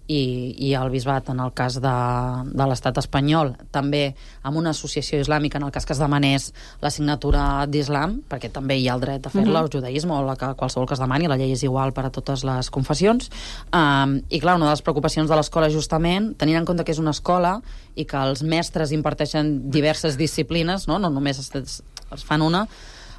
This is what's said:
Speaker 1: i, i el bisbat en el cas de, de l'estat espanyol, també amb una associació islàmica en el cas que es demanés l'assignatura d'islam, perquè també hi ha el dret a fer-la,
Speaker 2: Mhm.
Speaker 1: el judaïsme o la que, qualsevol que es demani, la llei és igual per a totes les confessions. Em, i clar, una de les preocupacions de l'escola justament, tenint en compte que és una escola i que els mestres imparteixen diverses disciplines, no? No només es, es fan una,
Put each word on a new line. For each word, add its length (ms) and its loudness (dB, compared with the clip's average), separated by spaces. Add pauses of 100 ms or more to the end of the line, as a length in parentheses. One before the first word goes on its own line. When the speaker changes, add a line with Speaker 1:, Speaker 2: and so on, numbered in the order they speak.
Speaker 1:
i, 520 -2
i 160 0
el 160 0
bisbat 400 -2
en 100 -2
el 140 -4
cas 260 -2
de, 80 0 (640)
de 140 2
l'estat 320 0
espanyol, 580 2 (140)
també 440 0 (280)
amb 160 -2
una 120 0
associació 480 -2
islàmica 380 0
en 80 -4
el 80 -6
cas 140 -4
que 80 -2
es 40 -2
demanés 540 2 (300)
l'assignatura 840 2
d'islam, 600 0
perquè 240 -8
també 260 -2
hi 100 2
ha 60 0
el 60 -2
dret 260 -4
a 40 -10
fer-la, 300 4
Speaker 2:
Mhm. 40 2
Speaker 1:
el 60 -2
judaïsme 420 -2
o 120 0
la 120 -2
que, 100 -4 (100)
qualsevol 300 -2
que 80 -2
es 60 -2
demani, 260 2
la 100 2
llei 160 0
és 100 -2
igual 300 0
per 140 -4
a 40 -4
totes 340 -4
les 260 -2
confessions. 600 2 (420)
Em, 560 4
i 120 -2
clar, 160 4
una 100 4
de 60 6
les 100 0
preocupacions 480 0
de 60 6
l'escola 340 4
justament, 680 0
tenint 220 2
en 60 0
compte 200 0
que 80 0
és 60 -2
una 120 2
escola 500 2 (340)
i 100 -4
que 120 -6
els 260 0
mestres 500 0
imparteixen 760 0
diverses 460 2
disciplines, 680 -2
no? 120 0
No 120 0
només 280 -2
es, 160 -12
es 680 -12
fan 180 2
una, 260 2 (500)